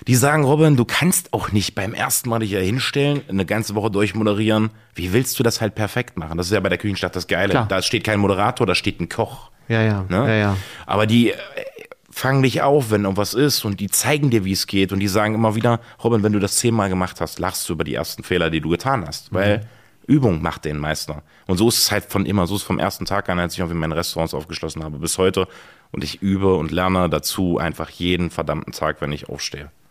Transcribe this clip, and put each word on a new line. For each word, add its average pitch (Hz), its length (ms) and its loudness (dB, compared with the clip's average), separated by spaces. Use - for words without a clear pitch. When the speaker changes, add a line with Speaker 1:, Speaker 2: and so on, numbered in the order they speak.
Speaker 1:
Die 123 80 4
sagen, 143 280 4
Robin, 151 320 6
du 120 80 6
kannst - 480 0
auch 98 200 -4
nicht 98 240 0
beim 98 180 -6
ersten 117 340 -2
Mal 113 120 0
dich 110 100 -2
hier 98 100 0
hinstellen, 135 720 0
eine 95 160 0
ganze 104 300 -2
Woche 107 160 0
durchmoderieren. 107 800 2
Wie 90 180 -4
willst 131 240 0
du 123 60 2
das 117 180 0
halt 107 140 -2
perfekt 107 420 -4
machen? 80 220 -6
Das 90 80 -2
ist 92 60 0
ja 104 60 4
bei 95 100 0
der 90 100 0
Küchenschlacht 95 360 -4
das 90 120 -6
Geile. 95 240 0
Speaker 2:
Klar. 113 180 2
Speaker 1:
Da 92 140 2
steht 107 200 -2
kein 107 160 2
Moderator, 101 460 2
da 92 80 2
steht - 260 -2
ein 85 100 -4
Koch. - 420 -6
Speaker 2:
Ja, 113 160 2
ja. 101 260 0
Speaker 1:
Ne? 90 80 2
Speaker 2:
Ja, 113 60 2
ja. 104 240 2
Speaker 1:
Aber 104 180 2
die, 110 280 4
äh, - 40 -12
fangen 135 320 0
dich 131 220 2
auf, 139 260 4
wenn 104 140 4
irgendwas 98 320 0
ist 135 280 2
und 101 160 -2
die 101 100 -4
zeigen 143 420 0
dir, 110 120 4
wie 95 100 0
es - 120 -2
geht 95 260 0
und 95 80 0
die 101 80 0
sagen 107 280 0
immer 110 200 2
wieder, 117 240 2
Robin, 117 200 2
wenn 107 100 4
du 104 60 2
das 98 180 0
zehnmal 113 320 2
gemacht 92 320 -2
hast, - 160 -6
lachst - 320 -4
du 90 40 -2
über 78 100 -2
die 67 100 -6
ersten - 300 -6
Fehler, 87 260 0
die 80 100 0
du 76 100 -2
getan 110 380 0
hast, - 240 -14
Speaker 2:
Mhm. - 40 -2
Speaker 1:
weil 101 320 0
Übung 117 340 4
macht 82 240 -4
den 76 120 -4
Meister. 76 440 -6
Und 92 100 0
so 110 120 4
ist 117 80 2
es - 140 2
halt 101 120 0
von - 220 -2
immer, 95 220 2
so 92 80 -4
ist 101 60 -4
es - 60 -12
vom - 120 -2
ersten - 260 -2
Tag 98 240 -2
an, 87 100 0
als 87 140 -2
ich - 60 -6
irgendwie 85 180 -2
meine 80 180 -2
Restaurants 80 380 -2
aufgeschlossen 80 500 -8
habe, 76 140 -10
bis 80 220 -4
heute. 92 280 2
Und - 120 -8
ich - 180 -10
übe 95 340 2
und 78 160 -2
lerne 90 380 2
dazu 82 500 -2
einfach 82 300 -6
jeden 87 400 -2
verdammten 78 440 -6
Tag, 78 260 -4
wenn 71 140 -4
ich - 160 -10
aufstehe. 71 420 -10